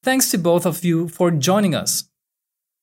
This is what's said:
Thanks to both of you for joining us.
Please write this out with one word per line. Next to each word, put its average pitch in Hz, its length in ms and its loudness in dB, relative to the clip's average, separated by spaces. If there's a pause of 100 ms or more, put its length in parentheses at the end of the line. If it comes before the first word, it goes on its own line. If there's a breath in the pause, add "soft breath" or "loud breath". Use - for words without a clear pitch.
Thanks 262 300 0
to 208 60 0
both 170 280 2
of 160 180 -4
you 170 220 0
for 175 240 0
joining 170 460 0
us. - 320 -6 (760)